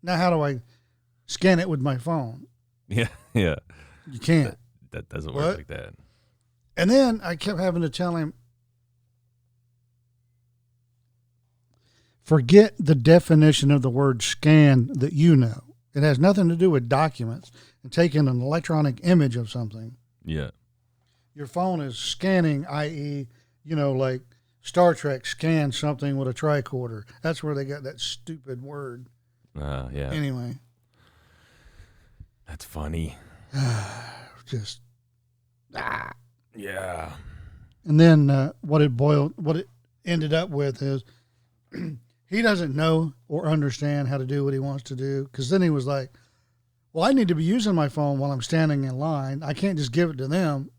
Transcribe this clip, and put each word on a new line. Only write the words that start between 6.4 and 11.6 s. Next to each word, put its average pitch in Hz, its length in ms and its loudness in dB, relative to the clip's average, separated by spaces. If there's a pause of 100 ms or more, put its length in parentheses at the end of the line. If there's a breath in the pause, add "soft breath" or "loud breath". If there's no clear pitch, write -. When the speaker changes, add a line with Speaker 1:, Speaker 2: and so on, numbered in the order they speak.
Speaker 1:
And 175 140 0
then 247 320 4
I 175 120 -6
kept 190 240 -4
having 175 220 0
to 160 80 -2
tell 175 260 -4
him, 160 180 -4 (4000)